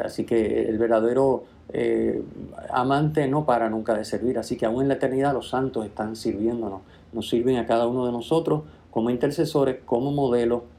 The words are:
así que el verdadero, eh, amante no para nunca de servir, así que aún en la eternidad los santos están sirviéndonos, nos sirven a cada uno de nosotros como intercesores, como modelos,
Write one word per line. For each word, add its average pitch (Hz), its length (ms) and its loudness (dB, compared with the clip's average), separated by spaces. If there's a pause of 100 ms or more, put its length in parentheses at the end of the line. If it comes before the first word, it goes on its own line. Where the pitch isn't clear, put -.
así 110 200 -4
que 113 440 2
el 110 80 0
verdadero, 117 680 2 (280)
eh, 113 480 0 (500)
amante 139 580 2
no 151 180 0
para 117 240 2
nunca 110 240 0
de 107 100 -4
servir, 117 340 -2
así 117 180 -4
que 120 100 -2
aún 120 160 0
en 139 60 2
la 139 60 4
eternidad 135 380 0
los 120 160 -4
santos 127 380 -2
están 110 300 -6
sirviéndonos, 107 680 -2 (300)
nos 110 160 -6
sirven 127 280 2
a 117 100 -2
cada 117 200 2
uno 123 180 -2
de 123 80 0
nosotros 151 500 0 (280)
como 117 200 0
intercesores, 139 680 0 (100)
como 131 240 0
modelos, 120 520 2 (160)